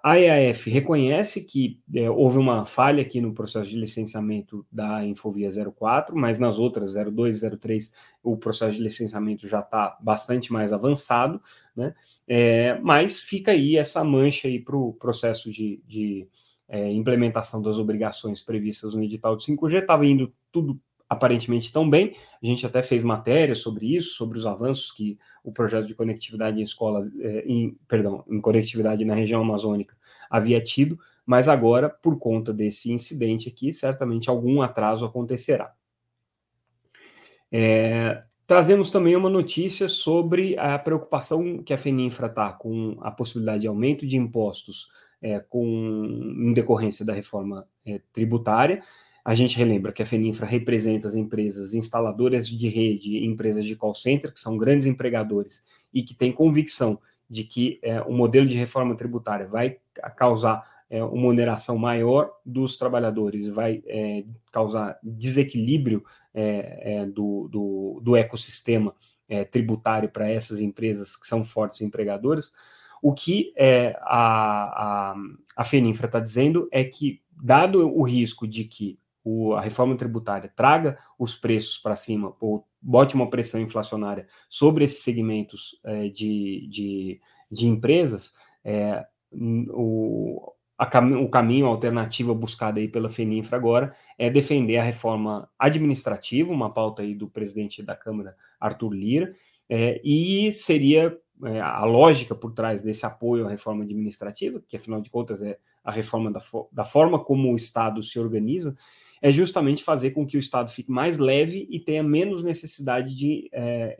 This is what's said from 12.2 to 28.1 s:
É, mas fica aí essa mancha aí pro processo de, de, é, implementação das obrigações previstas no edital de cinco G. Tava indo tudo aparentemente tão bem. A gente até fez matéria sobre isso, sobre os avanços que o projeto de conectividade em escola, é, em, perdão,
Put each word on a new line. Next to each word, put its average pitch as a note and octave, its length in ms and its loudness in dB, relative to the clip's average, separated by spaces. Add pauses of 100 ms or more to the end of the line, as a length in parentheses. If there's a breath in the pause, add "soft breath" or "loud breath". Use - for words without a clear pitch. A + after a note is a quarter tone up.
É, A#2+ 540 4
mas E3+ 400 4
fica G3 300 -2
aí D3+ 260 4
essa D3+ 260 0
mancha C#3 440 2
aí B2 120 -2
pro B2 340 -4
processo A2+ 580 -4
de, G#2+ 340 -6
de, G#2 420 -6 (400 soft breath)
é, G2+ 240 -4
implementação A2+ 720 0
das G#2+ 160 -2
obrigações G#2+ 640 -4
previstas G#2+ 540 -6
no A2 80 -2
edital A2 320 -2
de A2 80 -8
cinco D3 260 -2
G. F3+ 120 2
Tava D#3+ 240 4
indo C3+ 280 4 (180)
tudo C#3+ 280 -2 (280)
aparentemente A#2 640 2
tão D#3+ 180 2
bem. F3 260 6 (260 loud breath)
A - 40 -6
gente B2 200 0
até B2 160 0
fez B2 220 2
matéria A#2+ 520 2
sobre A2 400 -4
isso, - 200 -4
sobre A2+ 220 -6
os A2+ 80 -6
avanços A#2+ 460 -4
que G#2 260 -6 (260 soft breath)
o B2 80 -14
projeto A2 360 -2
de A2 80 -14
conectividade A2 640 -4
em G#2+ 40 -2
escola, G#2 440 -4 (120)
é, G#2+ 260 -6
em, A#2 320 -2 (100)
perdão, G#2 400 -2